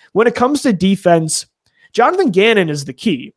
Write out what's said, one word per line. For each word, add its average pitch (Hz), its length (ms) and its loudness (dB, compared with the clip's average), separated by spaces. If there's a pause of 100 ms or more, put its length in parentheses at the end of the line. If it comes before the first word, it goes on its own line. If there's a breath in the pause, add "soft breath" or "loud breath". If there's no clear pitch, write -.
(120 soft breath)
When 220 140 2
it 233 80 0
comes 277 280 0
to 262 100 0
defense, 170 760 0 (460 soft breath)
Jonathan 339 380 0
Gannon 196 400 2
is 147 140 -6
the 135 80 -12
key 165 440 -6